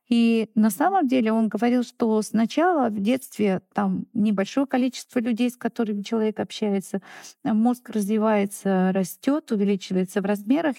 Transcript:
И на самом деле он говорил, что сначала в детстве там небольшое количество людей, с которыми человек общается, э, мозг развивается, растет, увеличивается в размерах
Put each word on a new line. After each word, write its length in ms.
И 460
на 160
самом 380
деле 240
он 160
говорил, 340
что 400
сначала 680
в 100
детстве 600
там 400
небольшое 520
количество 520
людей, 320
с 60
которыми 460
человек 360
общается, 640
э, 100
мозг 380
развивается, 1040
растет, 560
увеличивается 680
в 40
размерах 540